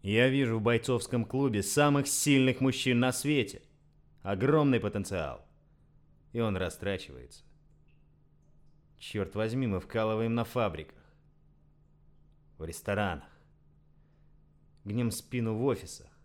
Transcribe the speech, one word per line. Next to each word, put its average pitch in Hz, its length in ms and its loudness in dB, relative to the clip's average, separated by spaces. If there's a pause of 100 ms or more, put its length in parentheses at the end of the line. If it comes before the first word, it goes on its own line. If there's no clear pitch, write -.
Я 113 220 4
вижу 127 320 2
в - 20 -4
бойцовском 117 640 0
клубе 127 400 0
самых 143 420 2
сильных 131 540 4
мужчин 127 400 2
на 127 100 4
свете. 135 500 -2 (640)
Огромный 131 560 4
потенциал. 98 680 -4 (880)
И 117 60 -4
он 107 180 0
растрачивается. 92 880 -6 (1600)
Чёрт - 360 -6
возьми, 113 320 -2
мы 95 140 0
вкалываем 110 520 -2
на 117 120 0
фабриках, 92 580 -6 (1500)
в 80 80 -10
ресторанах, 95 640 -4 (1600)
гнем 110 260 -2
спину 113 460 -4
в 120 80 -2
офисах. - 420 -4 (180)